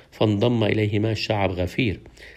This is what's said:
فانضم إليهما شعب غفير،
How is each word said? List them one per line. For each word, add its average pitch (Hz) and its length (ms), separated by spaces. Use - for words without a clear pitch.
فانضم 110 520
إليهما 107 500
شعب 101 380
غفير، 90 480